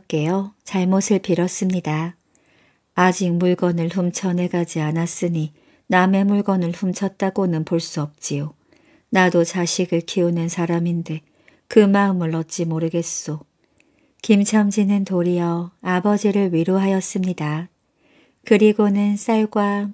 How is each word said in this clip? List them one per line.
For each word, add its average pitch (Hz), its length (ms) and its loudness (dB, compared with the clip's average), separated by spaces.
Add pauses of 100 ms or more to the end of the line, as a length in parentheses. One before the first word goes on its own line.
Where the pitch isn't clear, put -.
깨어 180 460 -2 (100)
잘못을 190 560 0
빌었습니다. 175 960 -2 (800)
"아직 180 380 2
물건을 175 560 0
훔쳐내가지 175 920 -2
않았으니 160 720 -2 (360)
남의 190 360 4
물건을 202 460 0
훔쳤다고는 185 920 -2
볼 165 160 -2
수 - 200 -8
없지요. 147 540 -8 (560)
나도 180 320 6
자식을 170 600 -2
키우는 170 460 0
사람인데 170 760 -2 (440)
그 - 140 6
마음을 196 560 2
어찌 160 280 -6
모르겠소." 165 760 -4 (840)
김첨지는 202 800 2
도리어 175 760 -2
아버지를 196 720 0
위로하였습니다. 185 1120 -2 (760)
그리고는 208 720 2
쌀과 208 760 0